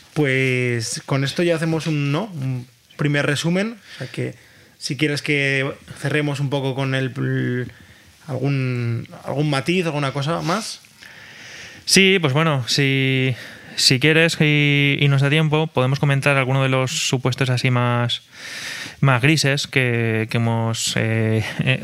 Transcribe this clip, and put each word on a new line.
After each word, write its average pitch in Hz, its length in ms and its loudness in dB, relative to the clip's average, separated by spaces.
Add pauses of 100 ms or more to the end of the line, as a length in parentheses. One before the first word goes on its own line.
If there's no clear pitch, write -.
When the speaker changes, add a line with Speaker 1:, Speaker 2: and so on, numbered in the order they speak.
(120)
Speaker 1:
pues 127 960 0
con 135 180 0
esto 139 180 -2
ya 170 140 2
hacemos 160 300 -2
un, 147 260 -2
¿no? 170 120 -2
un 131 420 -8 (320)
primer 143 280 0
resumen. 180 520 -2 (160)
O - 40 -18
sea 131 100 -8
que 123 260 -8 (440)
si - 200 -6
quieres 147 240 0
que 139 500 0 (260)
cerremos 143 420 -2
un 139 100 -2
poco 135 240 -2
con 135 200 -2
el, 131 800 -4 (540)
algún, 123 840 -2 (160)
algún 147 240 -2
matiz, 165 380 0
alguna 143 260 -2
cosa 160 300 -2
más. 185 400 -4 (1040)
Speaker 2:
Sí, 190 340 6
pues 139 140 2
bueno, 147 340 0
si, 135 680 0 (420)
si - 220 4
quieres 160 420 4
y, 143 600 2
y 143 80 4
nos 139 140 4
da 139 80 4
tiempo, 156 380 2
podemos 131 320 0
comentar 139 360 2
alguno 135 260 2
de 135 60 2
los 131 400 0
supuestos 131 400 0
así 127 220 2
más, 120 540 0 (760)
más 131 220 4
grises 143 440 2
que, 117 640 0
que - 60 -2
hemos, 113 600 0
eh, 110 460 2 (100)
<laughs> - 80 -12
eh, 131 240 0